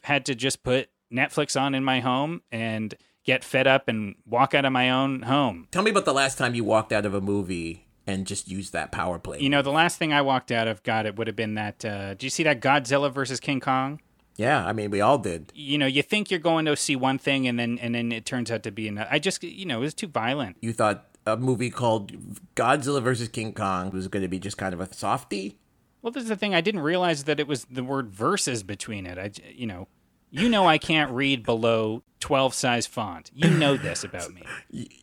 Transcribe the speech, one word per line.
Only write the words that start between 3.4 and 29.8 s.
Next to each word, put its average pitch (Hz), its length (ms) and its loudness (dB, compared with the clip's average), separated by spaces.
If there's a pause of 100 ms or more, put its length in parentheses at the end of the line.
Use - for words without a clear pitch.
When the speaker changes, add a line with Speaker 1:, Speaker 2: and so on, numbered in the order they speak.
Speaker 1:
fed 131 240 2
up 135 200 6
and 107 280 -4 (100)
walk 117 280 2
out 143 120 2
of 131 80 2
my 127 160 4
own 131 340 0
home. 117 480 0
Speaker 2:
Tell 190 120 0
me 220 80 4
about 196 140 2
the 147 80 2
last 135 240 2
time 120 180 0
you 117 80 0
walked 107 280 2
out 104 140 2
of 98 80 0
a 98 80 0
movie 90 640 -2 (200)
and 98 220 -4
just - 220 -8
used 95 240 -8
that 80 180 -4
power 87 260 -2
play. - 220 -10
Speaker 1:
You 139 100 0
know, 143 120 4
the 139 100 0
last 165 260 4
thing 156 140 0
I 143 100 4
walked 131 300 0
out 113 160 2
of, 110 160 -4
God, 113 220 0
it 104 100 -4
would 110 120 -2
have 107 100 -6
been 110 180 -2
that, 104 300 -6
uh, 98 240 -6
did 98 140 -10
you 135 60 -4
see 165 140 -2
that 147 160 4
Godzilla 139 540 2
versus 131 260 -4
King 139 220 -2
Kong? 135 400 -2 (340)
Speaker 2:
Yeah, 117 300 2
I 101 80 -2
mean, 104 160 -2
we 101 100 0
all 123 200 6
did. 82 360 -6
Speaker 1:
You 143 220 -2
know, 143 80 2
you 135 160 4
think 214 300 0
you're 175 80 0
going 160 260 2
to 147 100 4
see 143 220 0
one 131 220 0
thing 135 280 2
and 120 100 0
then, 120 220 -2
and 117 160 -4
then 117 160 -2
it 113 140 -6
turns 117 260 -4
out 110 120 -4
to 107 80 -6
be 110 160 -6
another. 104 240 -4
I 147 80 4
just, 185 240 -2
you 175 220 -10
know, 135 120 -2
it 117 40 -2
was 151 120 -2
too - 140 -8
violent. 123 520 -2
Speaker 2:
You 113 140 -4
thought 107 320 0 (200)
a 110 120 0
movie 123 320 0
called 113 420 0 (440)
Godzilla 135 460 2
versus 117 280 0
King 110 240 -6
Kong 95 380 -2
was 92 180 -6
gonna 95 180 -2
be 92 120 -4
just 98 180 -8
kind 95 160 -4
of 85 80 -8
a 95 120 -8
softie? 190 640 -4 (440)
Speaker 1:
Well, 233 100 -6
this 254 120 -8
is 226 60 -6
the 220 60 0
thing. 202 180 -2
I 170 60 6
didn't 190 220 0
realize 165 440 2
that 151 140 0
it 147 80 0
was 139 240 -4
the 127 140 -6
word 135 240 -2
versus 120 540 0
between 98 420 -8
it. 90 120 -10
I 98 120 -6
j-, - 260 -18
you 123 100 -8
know, 92 220 -8 (440)